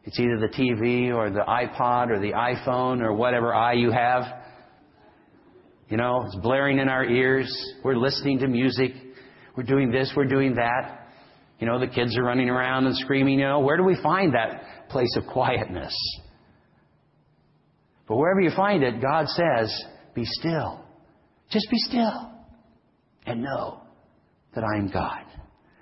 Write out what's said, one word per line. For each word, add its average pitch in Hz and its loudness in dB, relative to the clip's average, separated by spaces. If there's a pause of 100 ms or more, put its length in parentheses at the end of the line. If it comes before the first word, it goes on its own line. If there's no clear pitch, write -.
It's - -8
either 120 0
the 110 0
T 127 0
V 123 0
or 113 0
the 101 -2
iPod 123 0
or 107 0
the 101 -2
iPhone 123 -2
or 113 2
whatever 117 2
eye 113 2
you 120 4
have. 123 2 (1700)
You 107 -2
know, 123 0
it's 101 -10
blaring 135 2
in 135 0
our 131 0
ears. 127 2 (300)
We're 131 0
listening 135 0
to 135 0
music. 127 0 (640)
We're 127 -6
doing 135 2
this, 131 0
we're 143 4
doing 135 2
that. 120 -2 (500)
You 113 -2
know, 117 2
the 127 0
kids 120 0
are 127 2
running 123 2
around 127 2
and 127 0
screaming, 135 2
you 139 2
know. 139 2
Where 139 4
do 175 2
we 185 4
find 170 2
that - -4
place 123 0
of 104 -4
quietness? 107 -2 (2250)
But - -2
wherever 170 4
you 170 4
find 196 2
it, 120 0
God 147 0
says, 123 0 (300)
"Be 123 -4
still. 127 -4 (680)
Just 214 -2
be 240 0
still - -2 (960)
and 120 -4
know 135 -6 (720)
that 113 -4
I 107 0
am 101 -2
God. 95 -4 (580)